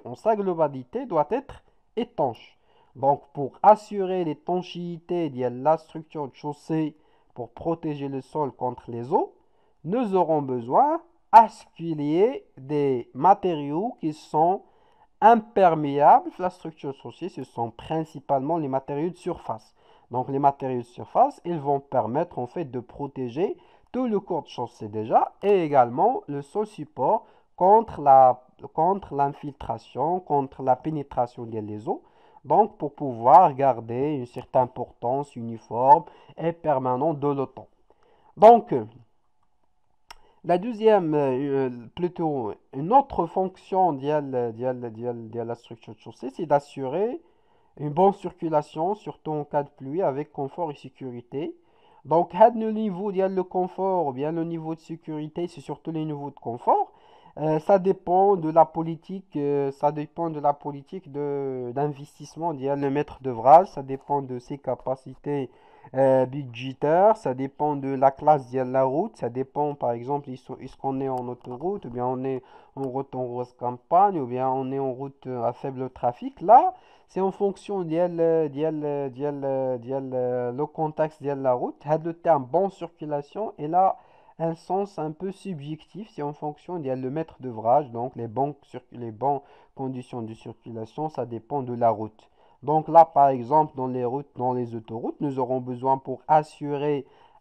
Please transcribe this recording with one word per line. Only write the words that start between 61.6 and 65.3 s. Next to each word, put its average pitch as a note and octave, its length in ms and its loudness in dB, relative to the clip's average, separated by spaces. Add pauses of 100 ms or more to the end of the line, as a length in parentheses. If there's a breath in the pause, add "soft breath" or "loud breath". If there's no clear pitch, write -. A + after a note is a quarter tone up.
d'investissement D3 800 -6
ديال C#3 260 -2
le C#3+ 100 0
maître C#3+ 320 -2
d'ouvrage, C3 460 6
ça - 160 -12
dépend C3+ 380 -4
de B2+ 180 -8
ses D3 180 -12
capacités, C3 920 -6 (460 loud breath)